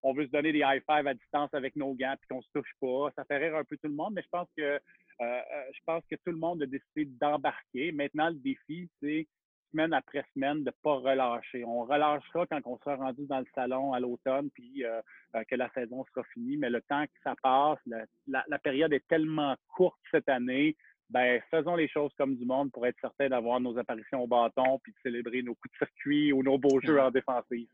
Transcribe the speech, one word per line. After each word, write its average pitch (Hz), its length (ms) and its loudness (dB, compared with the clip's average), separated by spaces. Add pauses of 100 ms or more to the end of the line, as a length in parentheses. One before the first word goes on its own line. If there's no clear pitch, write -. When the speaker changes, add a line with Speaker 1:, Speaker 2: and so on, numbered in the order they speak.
Speaker 1:
on 135 80 2
veut 143 140 -2
se 123 40 -12
donner 147 220 2
des 147 80 4
high 139 280 4
five 151 180 4
à 135 80 0
distance 147 400 -4
avec 135 200 -4
nos 139 200 -2
gants 131 260 -2
puis - 80 -20
qu'on 127 140 -8
se - 120 -20
touche 143 260 -4
pas. 135 360 -2
Ça 139 80 -10
fait 143 140 -2
rire 156 180 0
un 147 80 -2
peu 151 140 -10
tout 156 100 -8
le 147 60 -4
monde, 175 200 -4
mais 175 80 -6
je - 60 -18
pense 180 280 -4
que, 156 60 -4
euh, 143 160 0 (420)
euh, 120 220 -4 (300)
je - 120 -20
pense 165 240 -4
que 156 80 -6
tout - 140 -8
le 165 60 -4
monde 165 260 -2
a 135 40 -2
décidé 139 400 -6
d'embarquer. 143 840 -2
Maintenant, 151 380 -2
le 165 80 -4
défi, 147 520 -8 (140)
c'est 151 240 -4 (460)
semaine 160 200 0
après 143 320 -2 (100)
semaine 143 280 -2
de 131 80 -2 (120)
pas 151 120 2
relâcher. 127 680 0
On 117 200 -4
relâchera 147 600 0
quand 151 180 -4
on 123 140 -8
sera 143 160 -4
rendu 131 320 -6
dans 135 140 -2
le 123 60 -8 (100)
salon 131 360 -2
à 123 60 0
l'automne 131 520 -2
puis, 127 340 -10
euh, 113 160 -4 (340)
euh, 113 160 -2
que 127 60 0
la 123 140 -2
saison 123 340 -6
sera 123 280 -8
finie. 123 240 -6
Mais 135 140 -2
le 117 120 0
temps 147 220 -2
que - 200 -14
ça 127 180 -2
passe, 135 440 4
la, 113 180 -8 (240)
la, 131 180 -2
la 143 140 -4
période 151 320 2
est 131 160 0
tellement 156 480 2 (180)
courte 180 240 2 (140)
cette - 160 2
année, 131 480 2 (340)
ben, 123 300 4 (100)
faisons 165 240 2
les 160 140 2
choses 147 280 -2
comme 135 200 0
du 120 80 -8
monde 131 260 0
pour 120 160 -2
être 123 140 -2
certain 135 300 -2
d'avoir 120 280 2
nos 123 180 -2
apparitions 120 460 -4
au 120 60 -4
bâton 123 520 4
puis - 120 -20
de - 100 -20
célébrer 120 400 -4
nos 120 140 -6
coups - 160 -18
de - 140 -2
circuit 147 460 2
ou 135 120 2
nos 135 140 4
beaux 135 220 6
jeux 156 160 4
Speaker 2:
Ouais. 139 40 8
Speaker 1:
en 131 100 6
défensive. 123 640 -2